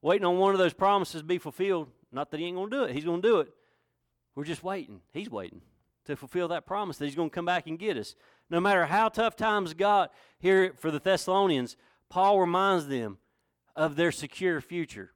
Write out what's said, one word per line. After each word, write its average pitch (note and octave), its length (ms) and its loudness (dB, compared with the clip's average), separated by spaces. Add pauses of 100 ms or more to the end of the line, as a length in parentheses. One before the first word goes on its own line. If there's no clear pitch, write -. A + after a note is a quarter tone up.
waiting F#3+ 240 2
on F3+ 140 2
one G3 160 4
of F#3+ 40 0
those F3+ 140 4
promises F#3+ 480 0
to D3+ 60 -14
be F3 100 -2
fulfilled. E3+ 540 -4 (200)
Not C#3+ 200 -8
that D#3 100 -8
he E3+ 60 -6
ain't F3+ 100 -8
gonna G3 140 -8
do C4 140 -2
it. B2+ 100 -6
He's D3 100 -6
gonna E3+ 160 -2
do G#3 200 4
it. - 120 -4 (840)
We're C#3+ 100 -8
just D#3 200 -8
waiting. F3 380 -10 (100)
He's G3 160 -10
waiting F#2 320 -10 (460)
to D3 100 -8
fulfill E3+ 320 -6
that E3 180 -6
promise F#3+ 300 -6
that D3 80 -8
he's C#3+ 100 -6
gonna D#3+ 160 -2
come F3 140 -8
back F3 240 -2
and D#3+ 100 -8
get F#3+ 180 -4
us. G#2+ 200 -10 (340)
No E3+ 80 0
matter F#3 280 2
how G#3 220 2
tough A3 280 -2
times G#3 360 0
got G3 400 2 (260)
here F#3 380 4
for D#3+ 140 -4
the D3+ 80 -2
Thessalonians, F#3 760 2 (320)
Paul G3 320 4
reminds F3+ 480 2
them A#2 300 -6 (580)
of D3+ 180 0
their C3 160 2
secure E3 500 -4
future. D3 560 -10